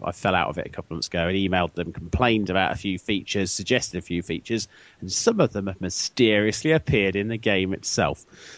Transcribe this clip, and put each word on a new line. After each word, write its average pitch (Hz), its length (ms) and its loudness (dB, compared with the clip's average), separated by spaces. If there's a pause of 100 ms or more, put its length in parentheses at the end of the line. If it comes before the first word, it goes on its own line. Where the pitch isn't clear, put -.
I 85 100 -4
fell 95 240 0
out 85 120 2
of 80 100 -6
it - 80 -4
a - 20 -12
couple - 260 -10
of - 40 -6
months - 100 -6
ago 85 180 0
and 90 100 0
emailed 90 380 0
them, 85 180 -6
complained 110 580 0
about 92 220 2
a - 40 -6
few 98 220 -4
features, 98 520 -2
suggested 117 480 -2
a 85 40 -8
few 87 200 -4
features, 98 460 -6 (320)
and 92 100 -8
some 220 300 0
of 135 120 2
them 98 140 -4
have 95 140 -8
mysteriously 107 920 2
appeared 101 440 2
in 101 100 0
the 113 120 -4
game 95 340 2
itself. - 520 -2 (340)